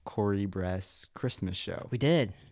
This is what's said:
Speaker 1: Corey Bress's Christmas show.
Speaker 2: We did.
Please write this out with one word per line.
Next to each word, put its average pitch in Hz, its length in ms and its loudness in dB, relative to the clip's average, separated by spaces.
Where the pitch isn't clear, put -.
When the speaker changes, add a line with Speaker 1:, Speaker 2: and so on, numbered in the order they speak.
Speaker 1:
Corey 101 420 2
Bress's 92 680 -2
Christmas 95 420 -2
show. - 360 -6
Speaker 2:
We 123 80 -2
did. 139 340 4